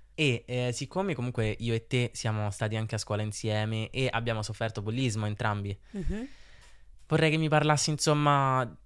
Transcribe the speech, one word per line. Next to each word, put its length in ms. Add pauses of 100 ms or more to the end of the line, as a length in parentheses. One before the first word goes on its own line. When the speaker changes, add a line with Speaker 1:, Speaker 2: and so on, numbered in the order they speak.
(160)
Speaker 1:
E, 320
eh, 260
siccome 400
comunque 460
io 160
e 120
te 260
siamo 360
stati 260
anche 200
a 20
scuola 240
insieme 680
e 200
abbiamo 300
sofferto 400
bullismo 460
entrambi, 500 (140)
Speaker 2:
Mhm. 360 (800)
Speaker 1:
vorrei 240
che 60
mi 120
parlassi, 420
insomma, 760 (180)